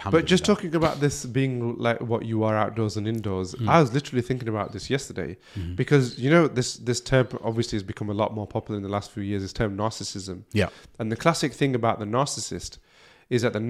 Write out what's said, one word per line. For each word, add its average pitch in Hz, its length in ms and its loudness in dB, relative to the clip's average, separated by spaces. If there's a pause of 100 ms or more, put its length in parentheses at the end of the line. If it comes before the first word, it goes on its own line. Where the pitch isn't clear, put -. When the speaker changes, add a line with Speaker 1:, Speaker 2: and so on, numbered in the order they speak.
(100)
Speaker 1:
But 160 140 6
just 180 240 4
Speaker 2:
alhamdulillah. 208 60 6
Speaker 1:
talking 165 200 -4
about 156 260 2
this 139 260 0
being 123 500 0
like 117 240 0
what 113 240 -2
you 110 200 0
are 110 120 2
outdoors 107 400 0
and 104 100 -2
indoors, 98 480 -2
Speaker 2:
Mm. 113 140 -2
Speaker 1:
I 156 140 8
was 117 100 2
literally 127 300 0
thinking 120 260 -4
about 107 240 -2
this 98 160 -8
yesterday 95 480 -4 (220)
Speaker 2:
Mm-hmm. 87 160 -6
Speaker 1:
because, 131 440 4
you 123 120 2
know, 165 180 8
this, 120 300 -2
this 117 220 -2
term 131 260 4 (160)
obviously 113 340 -2
has 101 60 -4
become 101 260 -8
a 104 140 -2
lot 104 160 0
more 104 80 -4
popular 110 320 -6
in 98 40 -6
the 98 140 -6
last 101 140 -6
few 104 120 -8
years, 98 200 -4
this 95 100 -8
term 101 240 -2
narcissism. 98 760 -6
Speaker 2:
Yeah. 98 180 2 (280)
Speaker 1:
And 113 140 -2
the 113 40 -2
classic 160 360 2
thing 135 220 0
about 113 240 2
the 107 80 -6
narcissist 110 720 -4 (500)
is 120 140 2
that 117 100 2
the 107 180 -2